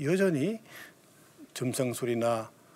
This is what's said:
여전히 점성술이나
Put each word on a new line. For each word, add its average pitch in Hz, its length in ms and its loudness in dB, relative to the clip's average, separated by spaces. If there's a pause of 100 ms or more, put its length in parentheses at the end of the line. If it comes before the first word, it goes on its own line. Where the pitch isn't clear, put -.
여전히 185 580 2 (920)
점성술이나 117 960 0 (260)